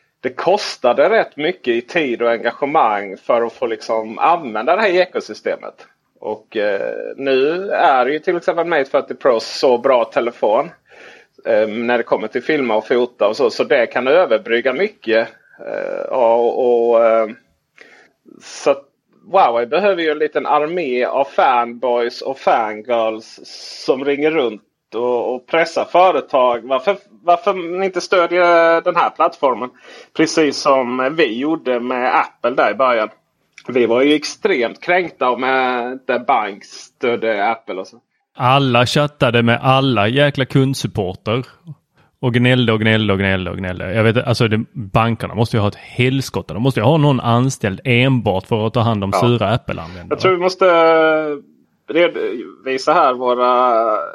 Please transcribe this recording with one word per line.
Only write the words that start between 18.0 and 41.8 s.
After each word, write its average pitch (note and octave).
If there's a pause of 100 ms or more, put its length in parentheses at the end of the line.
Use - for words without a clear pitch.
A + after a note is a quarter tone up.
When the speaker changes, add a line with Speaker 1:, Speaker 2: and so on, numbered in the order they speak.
Speaker 1:
så -
att C#3 (480)
Huawei B2
behöver E3+
ju D#3+
en D3+
liten D3+
armé D3
av C3
fanboys A#2+
och C3+
fangirls A2 (460)
som C#3
ringer C#3+
runt A#2+ (340)
och, A#2+
och B2+
pressar E3
företag. C3+
Varför, C3+ (280)
varför E3+
ni F3+
inte F#3
stödjer E3+
den E3+
här C#3
plattformen? B2+ (480)
Precis D#3
som C3
vi A#2+
gjorde C3
med B2+
Apple C#3+
där A2
i G#2
början. A#2 (580)
Vi B2
var A2+
ju D3
extremt C#3+
kränkta F3
om, A#2+
eh, B2+
inte C3
bank G#2+
stödde A2
Apple -
och F#2+
så. A#2 (380)
Speaker 2:
Alla B2+
chattade B2
med A#2
alla C3
jäkla C3+
kundsupporter. A#2 (760)